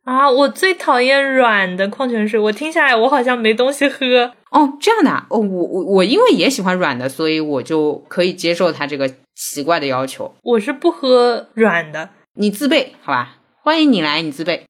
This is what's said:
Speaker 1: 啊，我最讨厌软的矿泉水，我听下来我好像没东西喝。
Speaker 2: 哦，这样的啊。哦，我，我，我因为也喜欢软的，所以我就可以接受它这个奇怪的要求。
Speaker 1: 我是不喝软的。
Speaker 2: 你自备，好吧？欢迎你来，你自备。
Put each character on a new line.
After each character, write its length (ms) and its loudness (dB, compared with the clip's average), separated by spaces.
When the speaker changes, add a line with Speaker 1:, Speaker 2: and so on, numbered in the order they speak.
Speaker 1:
啊， 220 2
我 180 4
最 260 -2
讨 280 0
厌 340 2
软 400 2
的 140 0
矿 200 -6
泉 160 -2
水， 140 -2
我 100 2
听 220 -6
下 140 2
来 100 4
我 140 2
好 120 2
像 160 0
没 160 0
东 200 0
西 160 0
喝。 420 0
Speaker 2:
哦， 280 2
这 100 0
样 140 4
的 60 4
啊。 200 -4
哦， 80 0
我， 280 -2
我， 180 -4
我 200 2
因 140 2
为 120 6
也 200 2
喜 120 -4
欢 120 0
软 240 -2
的， 120 -4
所 200 -4
以 120 -2
我 200 -4
就 320 -2
可 160 -2
以 100 0
接 220 -2
受 160 0
它 160 -6
这 100 -8
个 140 -2
奇 260 -10
怪 200 0
的 60 -4
要 200 -2
求。 260 -12
Speaker 1:
我 140 0
是 140 -4
不 180 0
喝 680 0
软 360 0
的。 200 -10
Speaker 2:
你 140 0
自 200 -4
备， 320 0
好 100 -8
吧？ 280 -4
欢 220 2
迎 80 4
你 100 2
来， 200 0
你 100 -6
自 140 -10
备。 240 -4